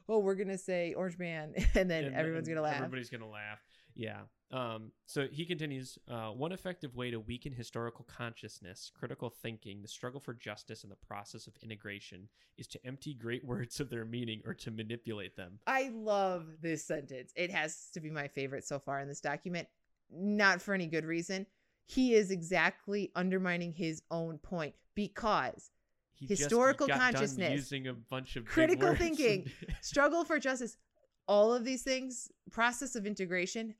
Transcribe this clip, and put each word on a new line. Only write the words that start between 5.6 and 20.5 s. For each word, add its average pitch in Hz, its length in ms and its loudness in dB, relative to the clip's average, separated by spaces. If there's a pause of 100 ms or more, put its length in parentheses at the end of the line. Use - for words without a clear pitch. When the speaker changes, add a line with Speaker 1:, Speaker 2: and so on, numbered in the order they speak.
Speaker 2:
uh, 113 200 -6
"One 131 240 -6
effective 175 440 -10
way 123 140 -4
to 113 100 -4
weaken 120 320 -8
historical 117 540 -8
consciousness, - 920 -12
critical 123 300 -8
thinking, 107 540 -12
the 104 60 -14
struggle 127 320 -10
for - 120 -10
justice, 110 520 -12
and 101 60 -18
the - 60 -20
process 104 500 -14
of 101 60 -18 (100)
integration 101 680 -12 (260)
is 127 120 -14
to - 180 -14
empty 143 260 -8
great 117 320 -6
<laughs> 120 80 -6
words 123 260 -4
of 139 120 -4
their 113 160 -6
meaning 113 400 -4
or 117 80 -4
to - 160 -10
manipulate 110 640 -8
them." 95 300 -12
Speaker 1:
I 269 260 2
love 196 540 2 (160)
this 160 200 -2
sentence. 135 540 -6
It 175 140 0
has 160 420 -2
to 180 80 -8
be 156 80 -6
my 151 200 -4
favorite 135 360 -4
so 143 140 -4
far 139 220 -4
in 139 80 -6
this 139 120 -10
document, 165 480 -2 (420)
not 196 520 6